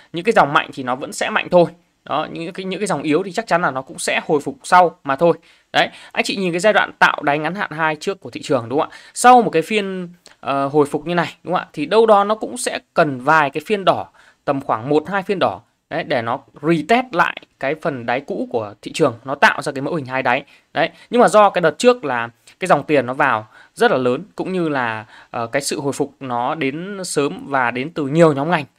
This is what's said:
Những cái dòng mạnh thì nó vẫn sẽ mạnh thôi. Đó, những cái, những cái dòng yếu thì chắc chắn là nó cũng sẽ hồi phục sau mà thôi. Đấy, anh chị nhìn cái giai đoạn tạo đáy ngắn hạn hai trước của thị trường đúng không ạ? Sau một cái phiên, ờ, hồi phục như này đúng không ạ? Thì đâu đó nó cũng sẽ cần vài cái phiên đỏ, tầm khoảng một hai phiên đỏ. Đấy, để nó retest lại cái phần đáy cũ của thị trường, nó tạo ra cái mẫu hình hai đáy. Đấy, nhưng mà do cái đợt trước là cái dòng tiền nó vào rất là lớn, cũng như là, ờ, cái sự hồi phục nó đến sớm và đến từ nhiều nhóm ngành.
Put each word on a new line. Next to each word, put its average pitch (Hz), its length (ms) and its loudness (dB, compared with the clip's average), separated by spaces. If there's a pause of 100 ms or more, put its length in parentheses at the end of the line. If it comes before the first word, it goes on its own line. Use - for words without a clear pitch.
(120)
Những 170 120 -6
cái 226 80 2
dòng 156 200 4
mạnh - 220 0
thì 139 80 -8
nó 127 140 -2
vẫn 143 160 -10
sẽ - 180 -4
mạnh - 200 -2
thôi. 170 200 6 (340)
Đó, 143 280 -4
những 165 200 -10
cái, 190 120 -12
những 185 160 -8
cái 208 60 -2
dòng 160 160 -4
yếu 156 200 0
thì 196 100 -10
chắc 220 140 -6
chắn 175 160 0
là 160 80 0
nó 131 120 -6
cũng 170 160 -18
sẽ 160 280 -4
hồi 151 140 0
phục - 220 -10
sau 180 420 4
mà 135 120 -2
thôi. 170 160 4 (400)
Đấy, 165 160 2 (240)
anh 233 120 -2
chị - 120 -6
nhìn 185 160 -2
cái 175 80 -4
giai 214 120 4
đoạn - 260 2
tạo - 240 4
đáy 147 160 0
ngắn 156 160 -4
hạn 202 160 -6
hai 156 260 -2
trước 190 240 -8
của 123 100 -16
thị - 120 -12
trường 120 260 -2
đúng 135 120 -2
không - 100 -4
ạ? - 60 -20 (180)
Sau 247 280 8
một 165 80 -2
cái 160 120 0
phiên, 190 460 -4 (320)
ờ, 139 260 -2
hồi 143 200 4
phục 147 200 -6
như 175 80 -4
này 165 300 -4
đúng 170 100 -4
không - 80 -2
ạ? - 100 -16
Thì 147 140 -6
đâu 220 200 4
đó 202 180 6
nó 208 100 0
cũng 220 220 -8
sẽ - 220 -6 (160)
cần 143 260 2
vài 147 300 4
cái - 160 -6
phiên 196 180 -2
đỏ, 127 240 0 (360)
tầm 139 160 -2
khoảng 120 280 -4
một 151 200 0
hai 190 140 -4
phiên 190 160 -4
đỏ. 104 220 0 (300)
Đấy, 160 140 -6
để 143 180 -2
nó 117 180 -4 (220)
retest 170 500 0
lại - 240 0 (240)
cái 139 220 -2
phần 131 240 -6
đáy 123 140 -2
cũ 202 300 -8
của 107 320 -4
thị - 100 -14
trường, 127 320 0
nó 135 100 -6
tạo - 280 2
ra 147 100 -6
cái 131 100 -6
mẫu 143 120 -4
hình 143 120 -6
hai 131 160 -4
đáy. 127 220 0 (280)
Đấy, 151 180 0 (200)
nhưng 240 100 2
mà 196 80 6
do 202 220 6
cái 185 120 -2
đợt 160 160 0
trước 247 260 4
là 120 240 -4 (320)
cái 185 80 -4
dòng 151 140 4
tiền 139 240 2
nó 127 80 -4
vào 127 320 0 (280)
rất 226 160 2
là 160 60 2
lớn, 131 280 0 (120)
cũng 180 160 -6
như 170 160 -2
là, 117 380 -4 (240)
ờ, 117 160 -6
cái 139 160 -4
sự - 180 -6
hồi 139 120 -2
phục 143 280 -4
nó 127 340 -4
đến 165 500 -6
sớm 151 420 -4
và 135 240 0
đến 127 200 -6
từ 151 160 -6
nhiều 160 260 6
nhóm 143 180 -2
ngành. 156 140 0 (140)